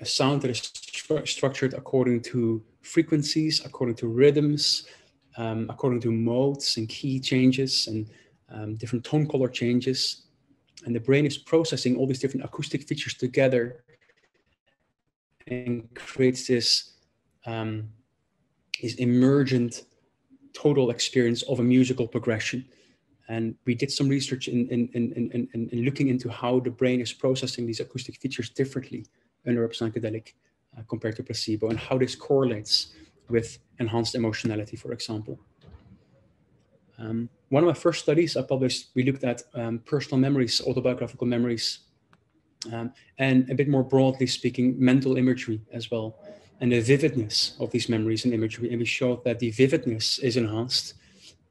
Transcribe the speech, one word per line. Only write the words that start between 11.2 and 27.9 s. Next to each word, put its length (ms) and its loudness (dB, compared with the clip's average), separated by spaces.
is 100 -2
processing 600 0
all 100 0
these 140 -2
different 240 -4
acoustic 440 -8
features 260 -6
together 680 0
and 480 -6
creates 520 0
this, 460 2
um, 440 -6
this 140 -4
emergent 880 4
total 380 2
experience 520 0
of 180 -2
a 20 2
musical 440 4
progression. 580 -4
And 360 -4
we 100 0
did 160 -4
some 180 0
research 400 -2
in, 200 0
in, 260 0
in, 180 -2
in, 420 -4
in, 160 -6
in 140 -2
looking 240 0
into 200 -2
how 320 0
the 100 -2
brain 300 2
is 120 -6
processing 540 -2
these 140 -4
acoustic 400 -10